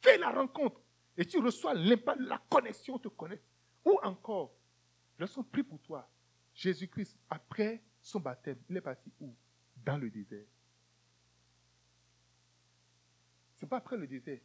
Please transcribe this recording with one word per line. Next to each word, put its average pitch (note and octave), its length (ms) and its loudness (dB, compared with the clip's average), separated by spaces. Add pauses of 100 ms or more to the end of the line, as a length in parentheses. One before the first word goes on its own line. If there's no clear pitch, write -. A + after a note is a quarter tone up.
faire A#4+ 180 10
la D#4+ 120 0
rencontre C4+ 500 0 (360)
et F3 100 0
tu - 120 0
reçois - 360 0
l'impact, A3+ 460 4
la - 280 -4
connexion B3 500 0
te A3+ 100 -10
connecte. F3+ 360 -12 (400)
Ou G#4 180 8
encore, F#3+ 480 -6 (680)
lorsqu'on G#3 240 -6
prie - 200 -4
pour - 180 -8
toi, C#3+ 280 -12 (460)
Jésus-Christ, F#3 600 -4 (140)
après G#3+ 540 -4 (200)
son - 160 -8
baptême, C3+ 400 -8 (120)
il F3+ 80 -4
est - 20 -6
parti - 400 -12
où ? C3 140 -14 (500)
Dans C#3 140 -2
le B2 100 -4
désert. G#2 380 -12 (3000)
C'est D3+ 100 -12
pas B3+ 80 -2
après A#3+ 220 -6
le D#3+ 80 -8
désert. C3 380 -12